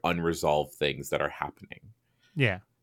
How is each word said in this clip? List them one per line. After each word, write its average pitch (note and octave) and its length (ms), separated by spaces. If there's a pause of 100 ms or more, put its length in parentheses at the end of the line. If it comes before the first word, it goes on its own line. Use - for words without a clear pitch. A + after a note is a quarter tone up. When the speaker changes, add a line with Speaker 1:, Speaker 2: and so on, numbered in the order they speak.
Speaker 1:
unresolved E2 720
things C#2 340
that D2 120
are D2 80
happening." - 500 (560)
Speaker 2:
Yeah. G#2+ 240 (240)